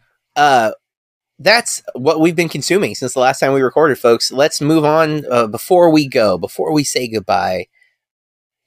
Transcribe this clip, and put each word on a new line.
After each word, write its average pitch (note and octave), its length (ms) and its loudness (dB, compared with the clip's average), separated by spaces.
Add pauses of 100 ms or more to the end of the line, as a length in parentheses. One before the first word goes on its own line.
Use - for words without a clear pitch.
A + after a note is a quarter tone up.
(340)
uh, C3 380 2 (680)
that's G#3+ 440 -2 (120)
what D3 260 0
we've E3+ 140 2
been E3 140 -2
consuming D#3 460 -2
since C3 180 -8
the C3 80 -2
last C3 200 2
time C#3 120 2
we C3+ 80 2
recorded, C3+ 380 2
folks. A#2 340 2
Let's C#3 280 0
move D3+ 240 2
on. D3+ 460 0
Uh, A#2+ 160 2
before E3+ 440 2
we D3+ 180 2
go, G#2+ 300 0
before D3+ 340 -6
we D3+ 100 0
say B2+ 260 -6
goodbye, F#2+ 580 -4 (1000)